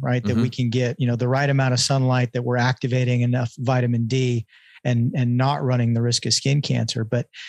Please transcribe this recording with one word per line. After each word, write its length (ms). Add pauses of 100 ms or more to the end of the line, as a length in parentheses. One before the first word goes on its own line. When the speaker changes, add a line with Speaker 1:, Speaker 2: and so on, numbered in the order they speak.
Speaker 1:
right? 220
That 100
Speaker 2:
Mm-hmm. 80
Speaker 1:
we 80
can 200
get, 300
you 80
know, 80
the 120
right 220
amount 240
of 60
sunlight, 540
that 100
we're 140
activating 640
enough 380
vitamin 480
D 380 (380)
and, 320
and 220
not 260
running 300
the 80
risk 240
of 80
skin 280
cancer. 420
But 240 (220)